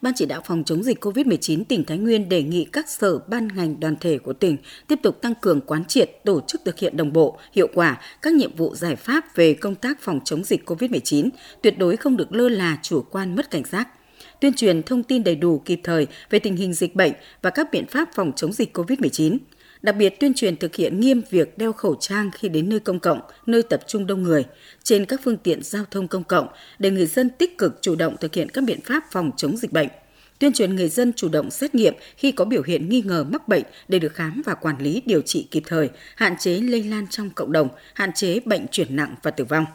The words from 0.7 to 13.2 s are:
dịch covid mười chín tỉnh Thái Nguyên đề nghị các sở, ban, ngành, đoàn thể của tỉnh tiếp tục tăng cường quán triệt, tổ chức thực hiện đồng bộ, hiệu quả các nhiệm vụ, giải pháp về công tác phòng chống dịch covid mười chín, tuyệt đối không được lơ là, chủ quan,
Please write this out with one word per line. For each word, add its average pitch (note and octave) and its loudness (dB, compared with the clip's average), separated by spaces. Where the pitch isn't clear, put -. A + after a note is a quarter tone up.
dịch A#3+ -2
covid G#3+ -2
mười G3+ 2
chín D#3+ -2
tỉnh G3+ 0
Thái D#3+ -6
Nguyên G#3+ 0
đề F3 2
nghị D#3+ 0
các - -6
sở, F3+ 0
ban, A3 -4
ngành, F3 -4
đoàn D#3 -2
thể D#3 0
của B2+ -8
tỉnh D#3+ 0
tiếp D4+ 2
tục - 2
tăng A#3 -2
cường E3+ 2
quán D#3 -4
triệt, - 2
tổ F3+ 2
chức - -8
thực F3 -4
hiện - -2
đồng D3+ 0
bộ, D#3+ 4
hiệu F#3 4
quả D#3+ 2
các D#4 2
nhiệm C#4+ 2
vụ, E3 -2
giải E3 -4
pháp - -4
về D#3+ 8
công E3 -4
tác C4 -6
phòng D#3 -4
chống E3 -4
dịch - -2
covid A#3+ -4
mười F3+ 0
chín, D3 0
tuyệt G#3 2
đối F3+ 2
không C4 0
được E3+ -2
lơ A#3+ 2
là, F3+ 0
chủ D3 -2
quan, F#3 -4